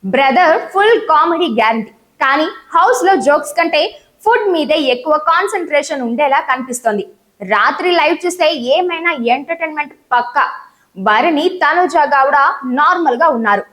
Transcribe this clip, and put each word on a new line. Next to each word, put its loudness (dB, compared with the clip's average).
"బ్రదర్ 2
ఫుల్ 4
కామెడీ 0
గ్యారంటీ, 0
కానీ 0
హౌస్ 0
లో 4
జోక్స్ 0
కంటే -2
ఫుడ్ 2
మీదే 0
ఎక్కువ 0
కాన్సన్ట్రేషన్ -2
ఉండేలా 0
కనిపిస్తోంది. -4
రాత్రి 0
లైవ్ 0
చూస్తే 0
ఏమైనా -2
ఎంటర్టైన్మెంట్ -4
పక్కా." 0
భరణి, 0
తనుజ 0
గౌడ 2
నార్మల్ 0
గా 2
ఉన్నారు. 0